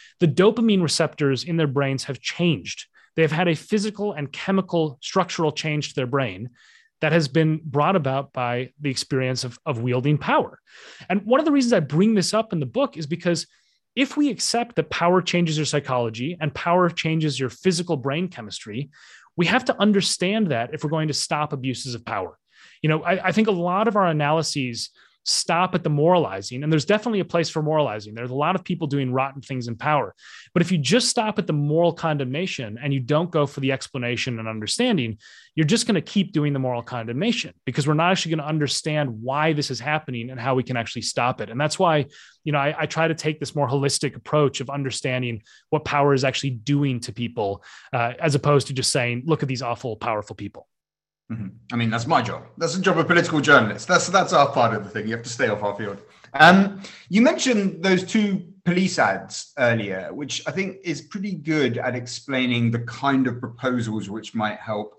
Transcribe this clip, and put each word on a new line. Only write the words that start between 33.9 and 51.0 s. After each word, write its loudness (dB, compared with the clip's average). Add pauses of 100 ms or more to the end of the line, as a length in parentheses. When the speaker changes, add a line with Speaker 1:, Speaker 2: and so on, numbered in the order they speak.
Speaker 1:
and -8
understanding, 0 (380)
you're 2
just 2
gonna 2
keep 0
doing 0
the -2
moral -4
condemnation -4 (120)
because -2
we're 4
not 4
actually -2
gonna -4
understand -2 (120)
why 0
this -2
is -6
happening -4
and -12
how 0
we 2
can -4
actually -6
stop -2
it. -8
And -6
that's -2
why, 4 (380)
you -4
know, 2
I, -2
I -4
try 0
to 0
take -4
this -8
more 0
holistic 0
approach 0
of -12
understanding -4 (300)
what 0
power 4
is 2
actually -2
doing 0
to -10
people, -4 (280)
uh, 0
as 2
opposed 4
to -8
just -2
saying, -2
"Look 0
at -2
these -6
awful, -6
powerful -6
people." -14 (640)